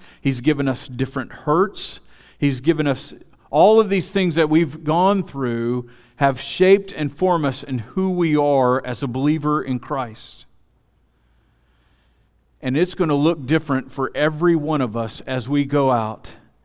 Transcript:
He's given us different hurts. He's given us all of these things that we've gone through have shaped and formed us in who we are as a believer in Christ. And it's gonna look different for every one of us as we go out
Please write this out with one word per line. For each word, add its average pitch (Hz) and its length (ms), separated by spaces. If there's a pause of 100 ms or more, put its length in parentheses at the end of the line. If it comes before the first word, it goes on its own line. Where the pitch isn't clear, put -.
(200)
He's 131 200
given 143 260
us 131 220
different 127 420
hurts. - 680 (380)
He's 135 220
given 151 280
us - 260 (360)
all 196 280
of 214 100
these 190 220
things 185 240
that 156 160
we've 156 320
gone 180 400
through 123 680 (280)
have 139 240
shaped 196 500
and 147 260
formed 180 280
us 135 180
in 131 160
who 185 320
we 175 260
are 135 480
as 123 160
a 139 60
believer 147 560
in 131 160
Christ. 123 680 (2250)
And 127 160
it's 175 200
gonna 160 180
look 147 320
different 135 460
for 135 200
every 156 440
one 151 240
of 113 160
us 113 240
as 123 280
we 143 160
go 139 280
out 110 420 (300)